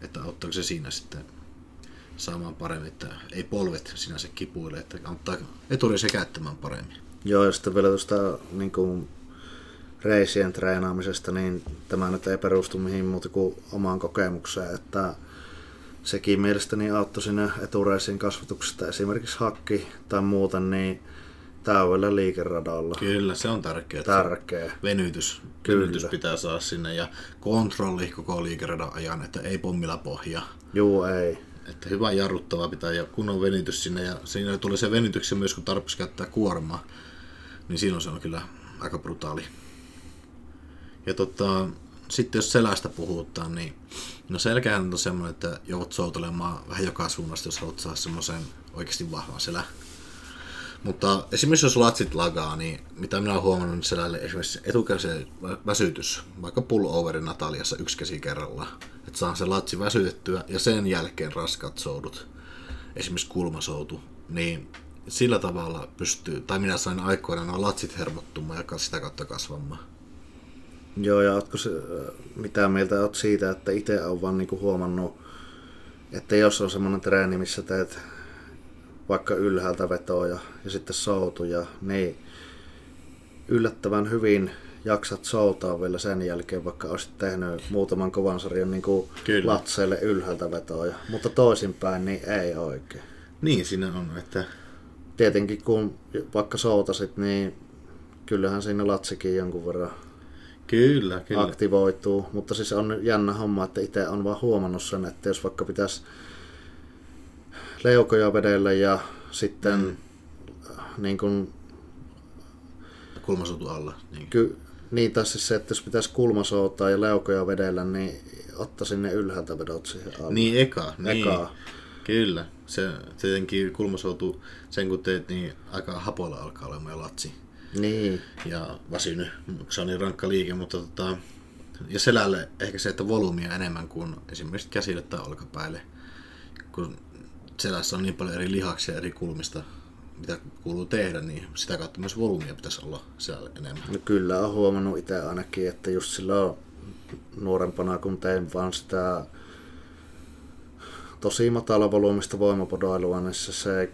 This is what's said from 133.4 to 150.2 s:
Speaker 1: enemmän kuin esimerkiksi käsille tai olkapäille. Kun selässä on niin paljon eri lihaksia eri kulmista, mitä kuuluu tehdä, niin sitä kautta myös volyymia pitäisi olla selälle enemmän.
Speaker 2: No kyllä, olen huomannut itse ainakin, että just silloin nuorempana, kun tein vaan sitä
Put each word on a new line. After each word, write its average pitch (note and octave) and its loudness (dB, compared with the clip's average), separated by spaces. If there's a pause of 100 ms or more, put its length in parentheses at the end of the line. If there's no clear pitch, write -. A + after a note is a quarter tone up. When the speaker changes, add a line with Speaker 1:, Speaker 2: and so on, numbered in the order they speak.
Speaker 1:
enemmän E2+ -4
kuin E3 -8 (160)
esimerkiksi D#2+ -8
käsille F#2+ -2
tai - -8
olkapäille. - -8 (920)
Kun E2+ -6 (640)
selässä F#2 -2
on F#2 -2
niin F#2+ -2
paljon F2 -4
eri F2+ -2
lihaksia F2+ -2
eri E2+ -6
kulmista, D#2 -8 (540)
mitä E2+ -8 (240)
kuuluu F2 -4
tehdä, F2+ 0
niin D#2 -8 (120)
sitä - -4
kautta E2 -8
myös F#2+ -6
volyymia D#2+ 0
pitäisi - -10
olla D#2 -10 (140)
selälle A1+ -10
enemmän. D2 -10 (100)
Speaker 2:
No G2 -2
kyllä, F#2 4
olen G#2 2
huomannut G2 4
itse F#2 -2
ainakin, F2+ -2
että F#2 -4
just F#2 0
silloin F#2+ 2 (840)
nuorempana, F#2 2
kun F#2+ -2
tein F#2 0
vaan F2+ 0
sitä F2+ -2 (2000)